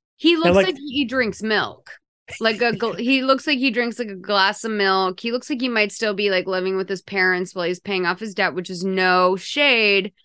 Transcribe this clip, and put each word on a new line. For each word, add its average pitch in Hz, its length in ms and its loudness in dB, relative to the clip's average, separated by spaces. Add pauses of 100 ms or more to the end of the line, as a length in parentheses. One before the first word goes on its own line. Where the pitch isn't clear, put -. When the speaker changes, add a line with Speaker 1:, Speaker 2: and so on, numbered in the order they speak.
(160)
Speaker 1:
He 339 180 2
Speaker 2:
And, 320 80 -2
Speaker 1:
looks 359 140 6
Speaker 2:
like 392 100 6
Speaker 1:
like 330 100 -2
he 277 300 -4
drinks 233 360 -2
milk. 202 480 -2 (480)
Like 220 220 0
a 233 120 2
gl-, 196 260 -4
Speaker 2:
<laughs> - 0 -
Speaker 1:
he 254 240 2
looks 269 240 2
like 294 120 0
he 262 120 0
drinks, 233 280 -2
like, 233 100 -6
a 196 80 -10
glass 196 480 0
of 220 80 -4
milk. 190 480 2
He 233 120 -4
looks 247 160 -4
like 269 120 -4
he 254 80 -2
might 214 240 0
still 214 220 -2
be, 202 160 0
like, 185 160 0
living 185 300 -2
with 190 120 -4
his 190 140 -6
parents 185 520 0
while 175 120 -4
he's 180 140 -4
paying 190 260 -4
off 180 140 0
his 214 140 -8
debt, 180 200 0
which 180 160 -6
is 180 140 -6
no 185 520 4
shade, 214 760 2 (120)